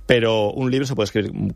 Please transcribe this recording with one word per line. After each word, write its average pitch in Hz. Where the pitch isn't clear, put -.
Pero 113
un 131
libro 135
se 131
puede 110
escribir 101
m-, 101